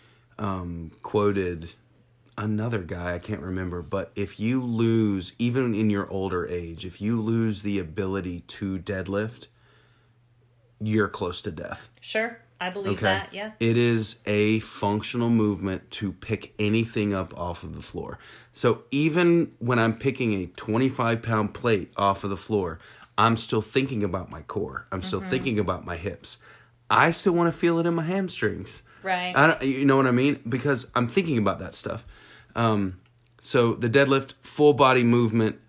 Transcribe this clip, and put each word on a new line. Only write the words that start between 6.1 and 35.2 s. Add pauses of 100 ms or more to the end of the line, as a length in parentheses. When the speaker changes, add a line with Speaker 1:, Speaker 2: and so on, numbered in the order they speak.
Speaker 1:
older
age,
if
you
lose
the
ability
to
deadlift, (1300)
you're
close
to
death. (120)
Speaker 2:
Sure. (200)
I
believe
Speaker 1:
Okay.
Speaker 2:
that,
yeah.
Speaker 1:
It
is
a
functional
movement
to
pick
anything
up
off
of
the
floor. (360)
So
even
when
I'm
picking
a
twenty-five
pound
plate
off
of
the
floor, (380)
I'm
still
thinking
about
my
core.
I'm
still
Speaker 2:
Mm-hmm.
Speaker 1:
thinking
about
my
hips. (520)
I
still
wanna
feel
it
in
my
hamstrings. (200)
Speaker 2:
Right.
Speaker 1:
I
don't,
you
know
what
I
mean?
Because
I'm
thinking
about
that
stuff. (500)
Um, (420)
so
the
deadlift,
full
body
movement